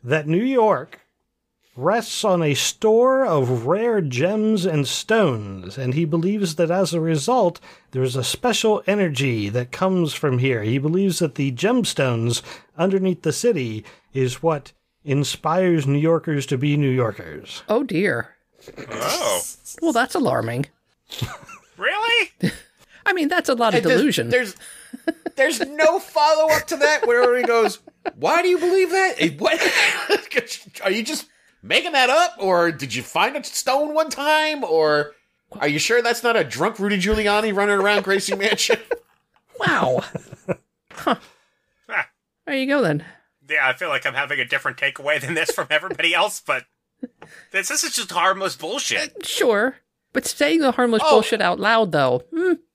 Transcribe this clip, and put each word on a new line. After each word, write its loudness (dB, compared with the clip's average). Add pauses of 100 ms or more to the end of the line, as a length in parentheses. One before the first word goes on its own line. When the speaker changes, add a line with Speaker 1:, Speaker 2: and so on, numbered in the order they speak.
Speaker 1:
that -2
New 2
York 0 (760)
rests -2
on 2
a 2
store 2
of 0
rare 0
gems 0
and 0
stones, -2
and -2
he 2
believes -2
that 0
as 0
a 0
result, 0 (300)
there's -2
a -2
special 0
energy 0
that -4
comes 0
from 0
here. 0
He 0
believes 0
that -2
the -2
gemstones 0 (340)
underneath 0
the 0
city -2 (300)
is -2
what -2 (320)
inspires 0
New 2
Yorkers 0
to -2
be 0
New 2
Yorkers. -4
Speaker 2:
Oh, 2
dear. -2 (560)
Speaker 3:
Oh. -2 (400)
Speaker 2:
Well, 0
that's 0
alarming. -2 (1080)
Speaker 3:
Really? 0 (100)
Speaker 2:
<laughs> -8
I 2
mean, 0
that's 0
a 2
lot 2
of 4
Speaker 4:
And -2
there's, 4
Speaker 2:
delusion. 0
Speaker 4:
there's, 0 (800)
there's 0
no 2
follow-up 2
to -4
that 2
where 4
he 0
goes, 2 (360)
Why 2
do 2
you 4
believe 2
that? 2
Eh, 2
what? 0 (1200)
<laughs> -12
Are 0
you -2
just -8 (380)
making 0
that 4
up? 2
Or 2
did -10
you -6
find 0
a -6
stone -2
one 0
time? 0
Or 2 (460)
are 0
you 0
sure 2
that's 0
not 2
a 2
drunk -2
Rudy 0
Giuliani 0
running 2
around 2
Gracie 0
Mansion? 0
<laughs> -20 (720)
Speaker 2:
Wow. 0 (880)
Huh. -2 (720)
Speaker 3:
Ah. -4 (380)
Speaker 2:
There -4
you -2
go, 0
then. 0 (440)
Speaker 3:
Yeah, 2
I 0
feel -6
like -2
I'm -4
having -4
a 0
different -4
takeaway -2
than -6
this 0
from -4
everybody 0
else, 0
but -2 (840)
this, -4
this -2
is -6
just -6
harmless 0
bullshit. -4
Speaker 2:
Uh, -14
sure. 2 (360)
But -4
saying 0
the 4
harmless 2
Speaker 4:
Oh. 6
Speaker 2:
bullshit 4
out 0
loud, 2
though. 2 (120)
Hmm. 0 (220)